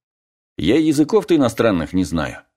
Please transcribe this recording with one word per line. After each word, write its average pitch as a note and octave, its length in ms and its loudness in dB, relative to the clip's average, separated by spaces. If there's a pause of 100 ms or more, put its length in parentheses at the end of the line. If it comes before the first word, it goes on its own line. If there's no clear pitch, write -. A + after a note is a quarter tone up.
(560)
"Я G#2 220 0
языков-то D#3 580 2
иностранных A2+ 560 0
не F#2 120 0
знаю. D2 400 -6 (120)